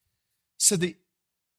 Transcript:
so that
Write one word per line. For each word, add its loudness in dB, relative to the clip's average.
so 2
that -2